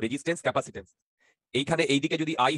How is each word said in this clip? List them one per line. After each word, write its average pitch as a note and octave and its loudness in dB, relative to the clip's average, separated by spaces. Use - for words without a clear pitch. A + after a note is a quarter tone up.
resistance, C#3+ -4
capacitance, G#2+ -4
এইখানে D3 0
এইদিকে D#3 2
যদি D#3 -2
আই C#3+ 2